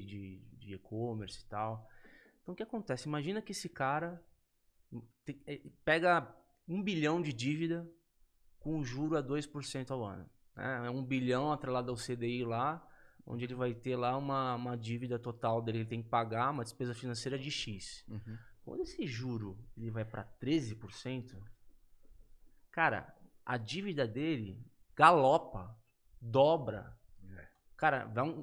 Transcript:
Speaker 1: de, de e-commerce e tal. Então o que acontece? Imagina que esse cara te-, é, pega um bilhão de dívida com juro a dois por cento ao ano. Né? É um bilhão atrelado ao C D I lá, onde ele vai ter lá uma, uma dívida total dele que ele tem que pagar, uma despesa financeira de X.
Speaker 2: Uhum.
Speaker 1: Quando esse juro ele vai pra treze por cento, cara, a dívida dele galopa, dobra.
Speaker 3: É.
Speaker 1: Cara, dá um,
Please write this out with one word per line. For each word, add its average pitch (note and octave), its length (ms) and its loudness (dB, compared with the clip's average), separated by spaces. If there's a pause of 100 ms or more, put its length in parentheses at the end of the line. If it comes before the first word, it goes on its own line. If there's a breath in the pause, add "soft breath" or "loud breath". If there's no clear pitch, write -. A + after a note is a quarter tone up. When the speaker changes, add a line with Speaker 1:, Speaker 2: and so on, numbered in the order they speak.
Speaker 1:
de, G2 360 -10 (160)
de G2+ 160 -14
e-commerce A2 720 -6
e - 40 -20
tal. A2 400 -4 (540 soft breath)
Então F3+ 120 -10
o - 40 -12
que A3 60 -6
acontece? G3 440 -6
Imagina D3+ 340 -2
que G#3 120 -10
esse F#3 160 -8
cara D#3 520 -2 (1000)
te-, C#3+ 220 -12
é, D3 160 -10 (240)
pega E3 500 6 (320)
um F3+ 160 -2
bilhão E3+ 380 4
de D3+ 100 0
dívida D#3+ 560 0 (720)
com D#3 240 -2
juro C#3 320 0
a D3 60 2
dois C#3+ 260 -2
por D3 160 -8
cento C3+ 300 -6
ao B2+ 100 -2
ano. F#2+ 240 -6 (280)
Né? B2 320 -4
É - 20 -2
um C3 160 -2
bilhão B2+ 480 2
atrelado B2+ 380 -2
ao A#2+ 60 -2
C A#2+ 180 -4
D A#2+ 120 -2
I B2 180 0
lá, C3 380 0 (440 soft breath)
onde A#2+ 180 -4
ele B2 80 -6
vai B2 220 0
ter B2+ 200 -2
lá B2 220 2
uma, C3+ 380 0
uma B2 200 -4
dívida A#2+ 440 -2
total A#2 420 0
dele A#2 160 0
que A2+ 60 0
ele A2 60 -6
tem A#2 120 -4
que A2+ 80 -10
pagar, A#2 400 2
uma C#3+ 140 -2
despesa A#2+ 320 -6
financeira B2 420 -4
de C3+ 140 -6
X. - 560 -6
Speaker 2:
Uhum. A2 300 -10 (280 loud breath)
Speaker 1:
Quando - 160 -6
esse E4 240 -6
juro A2+ 580 -6 (140)
ele A2+ 140 -6
vai A2 120 -2
pra G#2+ 200 -8
treze B2+ 520 -2
por G#2 160 -12
cento, B2+ 460 -8 (1300)
cara, C#3 440 0 (300)
a B2 120 -2
dívida C#3+ 500 -2
dele A#2 560 -4 (320)
galopa, C#3+ 800 8 (440)
dobra. A#2+ 800 4 (400)
Speaker 3:
É. F#2 100 -16 (300)
Speaker 1:
Cara, C#3 280 4
dá A2 180 0
um, D#3+ 200 -2